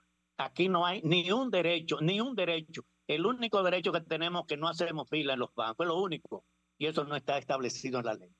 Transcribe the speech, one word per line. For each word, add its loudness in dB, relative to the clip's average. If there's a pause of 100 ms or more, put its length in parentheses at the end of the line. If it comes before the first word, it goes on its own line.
(360)
Aquí 0
no 4
hay -2
ni 2
un 2
derecho, 0
ni 2
un -2
derecho. -2 (240)
El 0
único 2
derecho 2
que 0
tenemos -2
es -12
que -2
no 0
hacemos -2
fila 0
en 0
los -4
bancos, 0
es 2
lo 2
único. -4 (340)
Y -2
eso 0
no -4
está -2
establecido -2
en -2
la 0
ley. -14